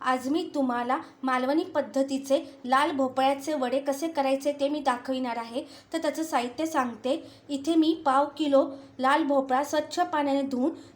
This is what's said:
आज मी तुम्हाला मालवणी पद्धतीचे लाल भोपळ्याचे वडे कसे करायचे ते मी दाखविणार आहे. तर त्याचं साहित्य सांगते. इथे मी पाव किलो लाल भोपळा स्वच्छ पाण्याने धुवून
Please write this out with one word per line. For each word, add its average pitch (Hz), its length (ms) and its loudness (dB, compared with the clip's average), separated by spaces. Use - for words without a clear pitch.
आज 254 280 0
मी 320 140 0
तुम्हाला 254 440 0
मालवणी 262 420 0
पद्धतीचे 269 720 0
लाल 269 260 4
भोपळ्याचे 269 640 0
वडे 262 260 0
कसे 277 280 -2
करायचे 277 520 0
ते 277 80 2
मी 294 120 -2
दाखविणार 254 560 -2
आहे. 233 260 -6
तर 320 60 -2
त्याचं 302 240 -2
साहित्य 277 440 -2
सांगते. 254 480 -2
इथे 285 260 -2
मी 320 180 6
पाव 277 200 4
किलो 285 260 4
लाल 269 240 4
भोपळा 269 420 2
स्वच्छ 302 360 -2
पाण्याने 285 420 0
धुवून 269 280 -2